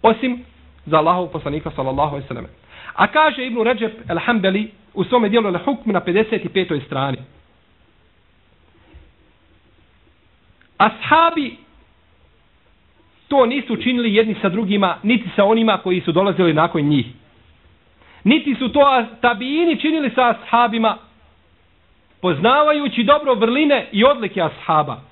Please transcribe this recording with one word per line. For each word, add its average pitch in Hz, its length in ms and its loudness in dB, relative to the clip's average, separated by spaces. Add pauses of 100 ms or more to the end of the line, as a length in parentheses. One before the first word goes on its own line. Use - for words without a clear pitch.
osim 247 420 0 (420)
za 156 120 2
Allahovog 175 340 0
poslanika, 151 440 -8
sallallahu 139 320 -2
alejhi 143 160 -8
ve - 40 -20
selleme. 123 200 -12 (460)
A - 120 2
kaže 294 400 0
Ibn 233 160 -4
Ređep 226 300 -2 (160)
el-Hambeli 196 600 -2 (260)
u 196 100 -2
svome 240 240 0
dijelu 214 220 0
Al-Hukm 175 420 -4
na 180 80 2
pedeset 202 440 -2
i 180 40 -8
petoj 175 380 -4
strani: 135 320 -6 (3500)
"Ashabi 311 760 0 (1700)
to 269 180 4
nisu 254 300 -4
činili 240 380 -2
jedni 220 280 2
sa 202 60 0
drugima, 196 540 0
niti 220 340 0
sa 202 80 4
onima 220 340 2
koji 185 220 -2
su 170 120 -4
dolazili 180 420 2
nakon 160 280 0
njih. 143 240 0 (1160)
Niti 285 300 2
su 247 140 -4
to 294 120 2
a-, 262 260 4 (140)
tabiini 262 600 0
činili 302 340 -2
sa 247 140 2
ashabima, 226 680 0 (1200)
poznavajući 247 840 0
dobro 285 300 2
vrline 247 580 0
i 202 120 2
odlike 226 380 0
ashaba." 151 580 -2 (120)